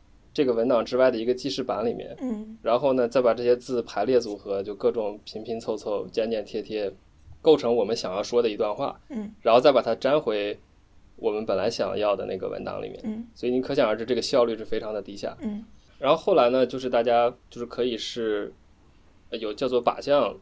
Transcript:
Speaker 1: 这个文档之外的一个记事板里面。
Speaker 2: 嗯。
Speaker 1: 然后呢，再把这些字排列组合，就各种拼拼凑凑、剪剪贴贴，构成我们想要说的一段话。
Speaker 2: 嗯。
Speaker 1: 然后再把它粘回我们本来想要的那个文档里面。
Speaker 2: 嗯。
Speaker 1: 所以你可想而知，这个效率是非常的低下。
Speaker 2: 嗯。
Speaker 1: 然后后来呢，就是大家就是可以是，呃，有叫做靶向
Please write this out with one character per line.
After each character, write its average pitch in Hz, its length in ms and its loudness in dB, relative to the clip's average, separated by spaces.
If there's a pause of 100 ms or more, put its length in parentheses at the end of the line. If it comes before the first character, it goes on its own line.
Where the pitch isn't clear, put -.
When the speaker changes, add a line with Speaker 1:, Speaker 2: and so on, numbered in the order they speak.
(320)
Speaker 1:
这 151 120 2
个 127 80 2
文 117 160 2
档 113 160 2
之 123 120 -2
外 127 140 6
的 117 80 0
一 113 60 -4
个 123 100 2
记 131 160 -6
事 123 140 -4
板 104 200 -4
里 120 80 -2
面。 - 280 -12
Speaker 2:
嗯。 220 420 -8
Speaker 1:
然 117 160 2
后 139 140 2
呢， 123 160 2
再 131 120 2
把 117 140 4
这 120 80 -6
些 120 140 4
字 120 260 -2
排 - 220 -4
列 123 160 4
组 104 160 -4
合， 98 260 -4
就 101 140 -8
各 120 160 0
种 107 320 -4
拼 110 180 -12
拼 113 160 -8
凑 110 180 -6
凑、 104 300 -6
剪 113 240 -2
剪 107 140 -4
贴 104 180 -8
贴， 104 300 -6 (500)
构 156 140 8
成 123 180 0
我 113 100 2
们 113 120 0
想 95 180 -4
要 104 80 0
说 120 180 2
的 120 80 4
一 104 80 -4
段 104 160 0
话。 - 360 -6
Speaker 2:
嗯。 214 320 -10
Speaker 1:
然 113 120 2
后 123 80 10
再 143 120 8
把 120 100 4
它 117 140 -2
粘 143 240 2
回 104 360 -2 (600)
我 110 140 -2
们 107 140 -2
本 104 100 -2
来 95 140 0
想 98 300 -2
要 104 180 2
的 98 80 -6
那 98 140 -6
个 101 100 -6
文 101 160 -8
档 98 160 -8
里 107 80 -8
面。 - 160 -14
Speaker 2:
嗯。 220 300 -8
Speaker 1:
所 - 120 -6
以 123 60 0
你 127 80 2
可 139 140 -4
想 135 120 4
而 110 80 2
知， 113 120 -6
这 123 80 0
个 113 80 0
效 120 240 4
率 113 100 -2
是 110 80 -10
非 110 160 -2
常 107 140 -6
的 101 80 -4
低 101 120 -14
下。 - 280 -10
Speaker 2:
嗯。 214 200 -6 (360)
Speaker 1:
然 135 120 2
后 160 60 4
后 190 180 2
来 123 140 8
呢， 127 180 4
就 127 120 -4
是 127 100 -4
大 120 140 2
家 120 280 4 (200)
就 - 80 -14
是 120 80 -8
可 120 180 -4
以 123 140 -2
是， 107 520 -4 (800)
呃， 120 80 -8
有 107 160 -6
叫 127 160 -4
做 123 160 0
靶 - 160 0
向 135 420 2